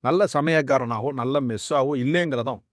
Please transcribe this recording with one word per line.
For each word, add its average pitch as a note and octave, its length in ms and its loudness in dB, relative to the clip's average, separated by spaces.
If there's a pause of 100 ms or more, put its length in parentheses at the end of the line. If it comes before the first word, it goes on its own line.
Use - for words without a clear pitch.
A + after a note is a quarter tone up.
நல்ல E3+ 280 2
சமயக்காரனாவோ C#3 800 0
நல்ல C3 280 -2
மெஸ்ஸாவோ C3+ 520 0 (120)
இல்லைங்கிறதும். C#3 580 -2 (100)